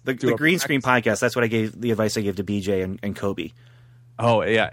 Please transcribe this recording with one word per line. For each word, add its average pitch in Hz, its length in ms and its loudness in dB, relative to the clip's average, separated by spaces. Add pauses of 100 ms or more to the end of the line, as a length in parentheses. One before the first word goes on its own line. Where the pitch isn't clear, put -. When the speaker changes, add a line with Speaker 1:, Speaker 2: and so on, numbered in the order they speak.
Speaker 1:
The, 135 100 -2
Speaker 2:
Do 123 140 -4
Speaker 1:
the 117 60 2
Speaker 2:
a - 20 0
Speaker 1:
Green 160 220 2
Screen 139 240 -2
Speaker 2:
podcast. 127 220 4
Speaker 1:
Podcast, 107 160 2
that's 120 160 0
what 120 80 2
I 117 40 0
gave, 110 320 -2
the 117 120 -2
advice 107 240 0
I 110 40 2
gave 98 160 -2
to 98 80 -4
B 101 160 -2
J 95 220 0
and, 95 200 -6
and 101 140 -4
Kobe. 95 340 -4 (680)
Speaker 2:
Oh, 113 240 2
yeah. 107 300 2